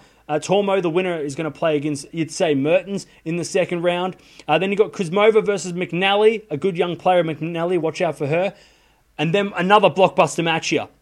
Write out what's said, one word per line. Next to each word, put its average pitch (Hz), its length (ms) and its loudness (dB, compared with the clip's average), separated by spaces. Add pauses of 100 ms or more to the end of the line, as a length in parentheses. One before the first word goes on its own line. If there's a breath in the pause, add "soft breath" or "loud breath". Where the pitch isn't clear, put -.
(280 soft breath)
Uh, 151 120 -2
Tormo, 196 420 0
the 175 80 0
winner, 175 260 -2
is 147 200 -6
gonna 160 160 -4
play 156 260 0
against, 143 340 -6
you'd 160 200 -4
say, 160 240 0
Mertens 170 500 0 (180 soft breath)
in 165 140 -4
the 165 80 -6
second 175 380 -2
round. 175 340 -2 (300 loud breath)
Uh, 156 100 4
then 190 140 -2
you've 196 80 2
got 190 120 2
Kuzmova 202 540 2
versus 185 280 -4
McNally, 196 760 0
a 151 80 -4
good 180 180 -2
young 175 220 -2
player, 180 260 4
McNally, 165 540 -4
watch 156 240 -2
out 160 160 -2
for 151 80 -4
her. 175 300 -2 (640 soft breath)
And 160 140 0
then 202 220 -2
another 190 360 4
blockbuster 180 520 2
match 165 260 -2
here. 117 180 -2 (140)